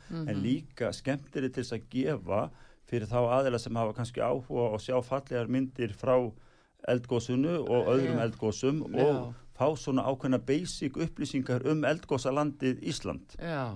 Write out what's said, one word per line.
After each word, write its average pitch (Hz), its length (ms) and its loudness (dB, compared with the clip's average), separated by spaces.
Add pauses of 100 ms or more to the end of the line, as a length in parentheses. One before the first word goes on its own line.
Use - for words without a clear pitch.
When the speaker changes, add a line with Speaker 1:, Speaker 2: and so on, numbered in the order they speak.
(120)
Speaker 1:
Mhm. 160 180 -4
Speaker 2:
en - 140 -2
líka 123 500 -2
skemmtileg 135 600 -4
til 127 100 -2
þess 120 100 -8
að 113 160 -8
gefa 127 600 -2 (360)
fyrir 107 220 -2
þá 123 340 4
aðila 127 180 2
sem 113 160 -6
hafa 110 180 0
kannski 120 280 -4
áhuga 120 540 0
að 107 100 -4
sjá 127 180 0
fallegar 123 440 -2
myndir 127 480 -2
frá 127 360 2 (560)
eldgosinu 123 680 2 (120)
og 123 180 4
öðrum 123 320 4
Speaker 1:
Já. 113 100 2
Speaker 2:
eldgosum 127 520 0 (120)
Speaker 1:
Já. 131 120 4
Speaker 2:
og 127 300 0 (220)
fá 135 100 2 (100)
svona 131 280 0
ákveðna 131 400 0
basic 147 480 -2
upplýsingar 135 720 -2
um 156 180 2
eldgosalandið 139 1000 0
Ísland. - 560 -6
Speaker 1:
Já. 139 360 -4